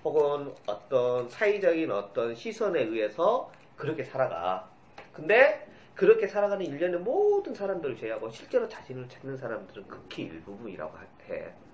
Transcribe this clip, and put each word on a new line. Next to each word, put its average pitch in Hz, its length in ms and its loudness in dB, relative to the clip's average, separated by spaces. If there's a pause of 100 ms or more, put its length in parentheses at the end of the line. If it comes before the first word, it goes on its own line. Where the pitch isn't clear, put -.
혹은 143 480 0 (120)
어떤 123 640 0
사회적인 175 600 2
어떤 117 440 -2
시선에 202 480 0
의해서 113 680 0 (240)
그렇게 143 300 -6
살아가. 92 640 -2 (420)
근데 240 560 4 (280)
그렇게 220 300 6
살아가는 202 400 0
일련의 175 360 -2
모든 392 520 2
사람들을 175 440 -4
제외하고 113 320 -6
실제로 240 400 -2
자신을 127 400 -12
찾는 135 260 -12
사람들은 110 540 -10
극히 - 340 -12
일부분이라고 87 720 -12 (320)
해. 82 220 -8 (220)